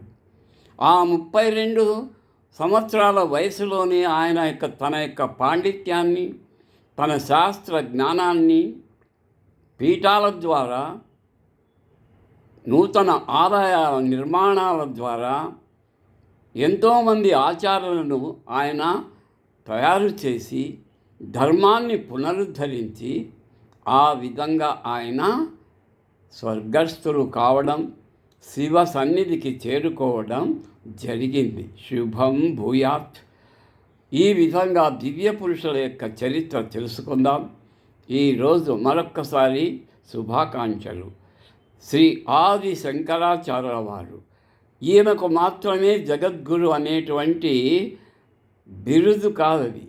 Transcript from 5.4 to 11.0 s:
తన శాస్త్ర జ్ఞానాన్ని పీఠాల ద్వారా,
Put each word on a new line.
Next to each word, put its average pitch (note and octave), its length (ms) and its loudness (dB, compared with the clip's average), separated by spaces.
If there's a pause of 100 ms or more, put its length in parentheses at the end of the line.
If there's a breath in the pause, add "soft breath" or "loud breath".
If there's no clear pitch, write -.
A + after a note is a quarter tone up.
తన D3 180 0
శాస్త్ర E3 640 0
జ్ఞానాన్ని E3 920 2 (1080)
పీఠాల G3 480 2
ద్వారా, D#3 680 -2 (1700)